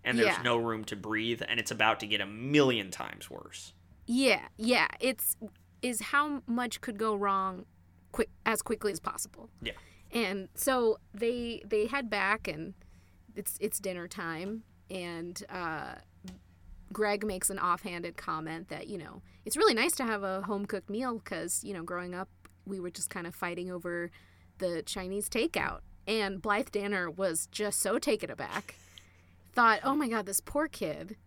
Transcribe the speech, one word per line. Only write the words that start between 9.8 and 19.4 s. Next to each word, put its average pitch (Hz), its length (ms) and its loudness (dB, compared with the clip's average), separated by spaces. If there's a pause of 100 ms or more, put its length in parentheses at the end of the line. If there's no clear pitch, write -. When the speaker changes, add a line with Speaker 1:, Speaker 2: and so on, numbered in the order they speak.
Speaker 2:
And 196 420 0
so 240 440 4 (160)
they, 233 520 0
they 214 200 2
head 240 240 -2
back, 202 380 2
and 160 260 -6 (640)
it's, - 240 -6
it's - 180 -2
dinner 180 300 -6
time, 185 560 -6 (260)
and, 175 580 -6
uh, 165 460 -4 (960)
Greg 208 320 2
makes 190 260 -2
an 196 100 -4
offhanded 175 560 -2
comment 160 520 -6
that, - 200 -8
you 196 100 -6
know, - 240 -12 (220)